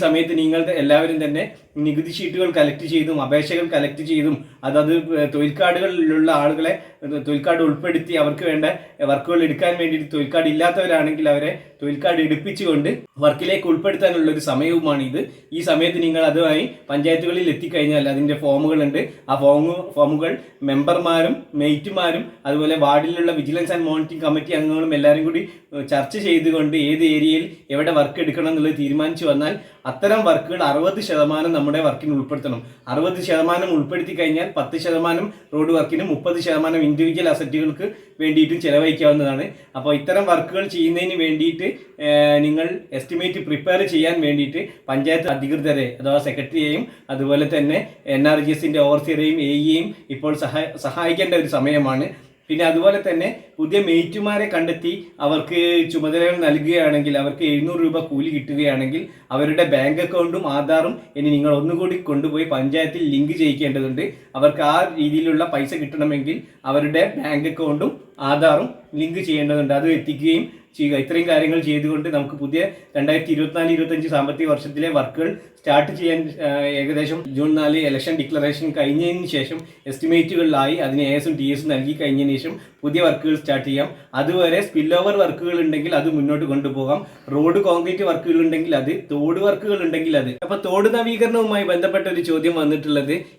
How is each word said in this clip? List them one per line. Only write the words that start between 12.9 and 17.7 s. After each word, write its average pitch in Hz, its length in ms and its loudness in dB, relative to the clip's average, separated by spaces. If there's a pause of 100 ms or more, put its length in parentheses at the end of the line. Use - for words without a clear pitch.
വർക്കിലേക്ക് 165 520 0
ഉൾപ്പെടുത്താനുള്ള 175 640 2
ഒരു 151 140 -6
സമയവുമാണ് 151 600 0
ഇത്. 139 100 -6 (340)
ഈ 165 160 -4
സമയത്ത് 170 340 2
നിങ്ങൾ 160 280 2
അതുമായി 156 320 2 (280)
പഞ്ചായത്തുകളിൽ 165 640 0
എത്തിക്കഴിഞ്ഞാൽ 151 580 0